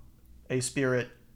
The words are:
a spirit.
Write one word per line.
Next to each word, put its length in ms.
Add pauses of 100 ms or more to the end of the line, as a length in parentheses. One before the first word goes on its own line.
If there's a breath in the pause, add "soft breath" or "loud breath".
(500)
a 100
spirit. 500 (260)